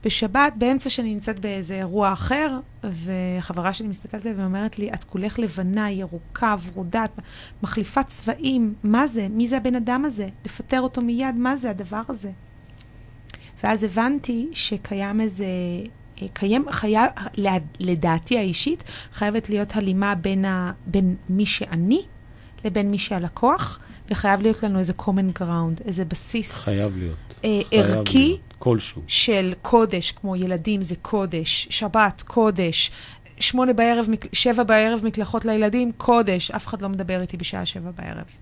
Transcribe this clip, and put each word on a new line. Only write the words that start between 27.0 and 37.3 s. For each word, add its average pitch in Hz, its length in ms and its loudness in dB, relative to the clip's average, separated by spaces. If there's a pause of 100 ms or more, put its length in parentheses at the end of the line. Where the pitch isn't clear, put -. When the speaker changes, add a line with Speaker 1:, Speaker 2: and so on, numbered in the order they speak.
Speaker 1:
אה, 214 140 2 (100)
Speaker 2:
חייב 214 160 6
Speaker 1:
ערכי 196 320 2
Speaker 2:
להיות. 320 220 6 (200)
כלשהו. 113 480 0
Speaker 1:
של 190 540 2
קודש, 190 500 4
כמו 196 240 -6
ילדים 185 460 0
זה 175 200 -4
קודש, 175 680 -2
שבת, 214 580 2
קודש, 185 640 2 (480)
שמונה 254 340 4
בערב, 233 360 4
מק-, - 260 -2
שבע 247 280 4
בערב 220 420 4
מקלחות 220 400 -2
לילדים, 220 520 2
קודש, 202 540 4
אף - 160 -6
אחד 190 140 -8
לא 196 80 -4
מדבר 185 320 -2
איתי 180 160 -6